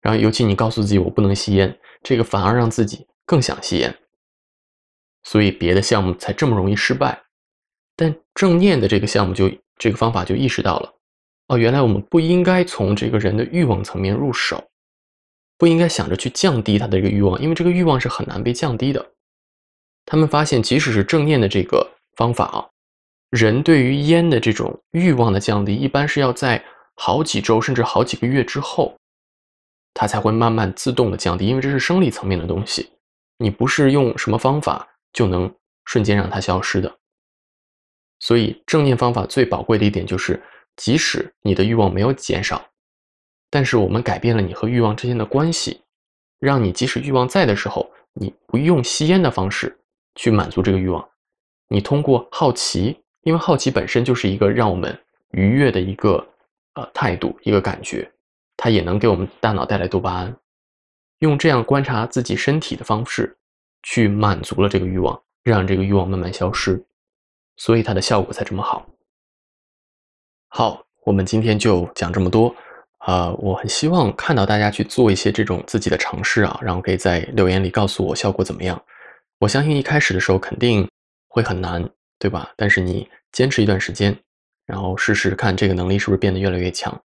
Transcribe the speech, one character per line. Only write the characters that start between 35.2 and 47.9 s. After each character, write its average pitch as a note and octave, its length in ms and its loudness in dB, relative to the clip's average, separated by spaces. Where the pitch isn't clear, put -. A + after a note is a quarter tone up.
能 F#2 260 0
瞬 A2 180 0
间 G2+ 120 2
让 F#2+ 120 0
它 F#2+ 100 -4
消 F2+ 220 -2
失 - 200 -2
的。 - 180 -6
所 A#2 200 2
以 G#2+ 260 -2
正 D#3 180 2
念 C3+ 140 4
方 B2 160 0
法 A2+ 140 -2
最 C3+ 180 2
宝 - 180 -4
贵 A2+ 140 0
的 G#2 80 2
一 G#2 60 4
点 F#2+ 160 -4
就 F#2 100 -6
是， - 260 -4
即 A#2+ 200 0
使 - 460 -2
你 G2+ 120 0
的 F#2+ 80 0
欲 A2 120 2
望 G2+ 180 2
没 F#2+ 80 -2
有 A2+ 120 2
减 - 300 -4
少， - 280 -6
但 C#3+ 120 0
是 B2+ 140 0
我 G#2 100 2
们 G2 160 -2
改 - 160 -4
变 A#2 160 0
了 A2 60 2
你 F#2 140 -4
和 - 140 -6
欲 A#2+ 120 0
望 A2 160 0
之 - 100 -8
间 B2 120 -2
的 A2 60 -2
关 D3+ 280 0
系， - 300 -8
让 C#3 240 2
你 F#2 100 0
即 B2+ 140 -2
使 - 140 -4
欲 C#3 120 -6
望 B2+ 160 2
在 F#3+ 160 2
的 A2 100 2
时 G#2 140 -6
候， - 220 -6